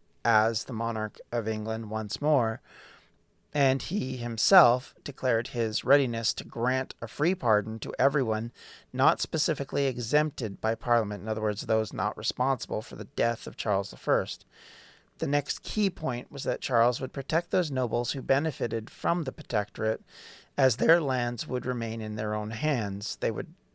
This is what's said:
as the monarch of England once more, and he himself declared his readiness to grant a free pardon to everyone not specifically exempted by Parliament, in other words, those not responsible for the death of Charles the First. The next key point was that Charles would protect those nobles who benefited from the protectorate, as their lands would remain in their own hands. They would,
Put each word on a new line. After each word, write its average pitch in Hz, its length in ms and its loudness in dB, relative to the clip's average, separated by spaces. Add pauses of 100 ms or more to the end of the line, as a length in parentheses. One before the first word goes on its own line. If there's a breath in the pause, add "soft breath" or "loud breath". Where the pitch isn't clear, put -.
(220)
as 113 420 4
the 131 100 -8
monarch 110 440 -4 (140)
of 113 160 -2
England 110 400 -4
once 107 320 -4
more, 127 400 2 (920 loud breath)
and 135 260 2
he 135 380 -4
himself 120 840 4
declared 117 460 0
his 110 340 -2
readiness 123 520 2
to - 100 -8
grant 123 560 -2
a 113 80 -8
free 170 260 0
pardon 110 440 2
to - 200 -8
everyone 120 540 2 (400 loud breath)
not 135 260 4
specifically 143 680 -2
exempted 123 720 0
by 113 140 0
Parliament, 107 480 0
in 107 60 -6
other 110 120 -2
words, 107 220 0
those 113 320 0
not 101 240 -2
responsible 127 640 -2
for - 140 -10
the 107 80 -8
death 117 420 -2
of 117 100 -12
Charles 98 360 0
the - 40 -16
First. 117 480 -2 (760 loud breath)
The 156 60 -2
next 143 360 -2
key 208 260 0
point 123 420 -6
was 139 120 -10
that 127 180 -2
Charles 120 400 2
would 131 140 -6
protect 156 360 -2
those 175 200 2
nobles 123 420 0
who 139 80 -4
benefited 123 720 -2
from 170 320 -2
the 131 100 -4
protectorate, 110 720 -2 (560 loud breath)
as 135 180 4
their 165 240 4
lands 123 460 -2
would 127 180 -2
remain 117 380 -4
in 107 140 -4
their 107 180 -2
own 107 160 -4
hands. 110 680 -2
They 117 100 0
would, 113 240 -6 (200)